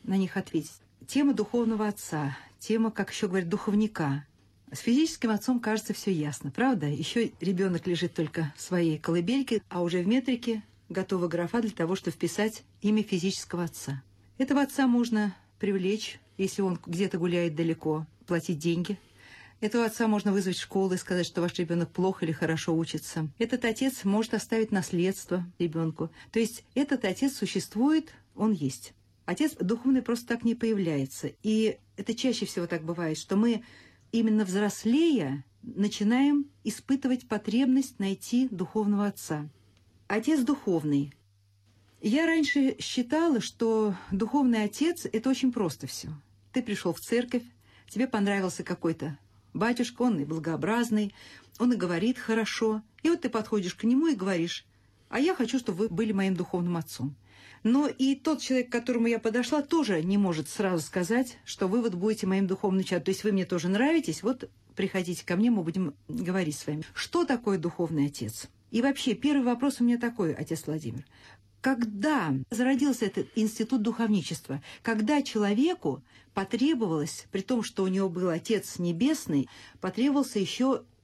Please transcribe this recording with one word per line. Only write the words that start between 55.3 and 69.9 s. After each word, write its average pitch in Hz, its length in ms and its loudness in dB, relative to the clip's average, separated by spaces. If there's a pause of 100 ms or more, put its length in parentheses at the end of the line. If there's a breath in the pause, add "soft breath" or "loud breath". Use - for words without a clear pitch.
хочу, 247 240 0
чтобы 202 180 -4
вы 214 120 0
были 214 220 0
моим 190 240 2
духовным 175 400 -2
отцом». 147 400 -6 (480 loud breath)
Но 269 240 4
и 269 280 2
тот 311 260 -2
человек, 254 280 0
к - 20 -8
которому 233 360 2
я 233 120 2
подошла, 240 420 0
тоже 233 420 2
не 196 140 2
может 170 320 2
сразу 185 340 0
сказать, 226 640 0
что - 220 -4
вы 220 140 2
вот 220 120 0
будете 208 320 0
моим 190 220 2
духовным 190 340 0
отцом. 180 200 0
То 190 100 0
есть 190 120 -4
вы 214 80 2
мне 190 140 2
тоже 175 240 -2
нравитесь, 254 540 2
вот 254 260 -2 (260)
приходите 185 480 -2
ко 175 140 -2
мне, 233 140 4
мы 202 120 2
будем 165 300 -2 (160)
говорить 180 480 -2
с - 80 -12
вами. 151 180 -4 (120)
Что - 300 0
такое 208 340 0
духовный 160 480 0
отец? 117 400 -8 (240)
И 226 100 2
вообще, 269 320 2
первый 277 300 2
вопрос 247 380 0
у - 20 4
меня 240 160 4